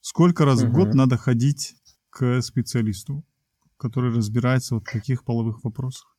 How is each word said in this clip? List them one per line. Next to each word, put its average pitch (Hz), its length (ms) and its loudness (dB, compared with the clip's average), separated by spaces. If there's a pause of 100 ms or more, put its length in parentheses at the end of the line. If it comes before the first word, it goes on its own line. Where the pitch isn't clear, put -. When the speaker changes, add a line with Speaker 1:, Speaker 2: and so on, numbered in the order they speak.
Speaker 1:
Сколько 170 460 2
раз 127 160 4
в 117 80 2
год 175 240 2
Speaker 2:
Мгм. - 0 -
Speaker 1:
надо 131 240 4
ходить 131 580 -2 (340)
к 123 320 -2
специалисту, 117 840 -4 (540)
который 123 380 -2
разбирается 120 600 0
вот 107 120 -6
в - 20 -14
таких 123 340 -4
половых 113 400 -4
вопросах? 131 540 -10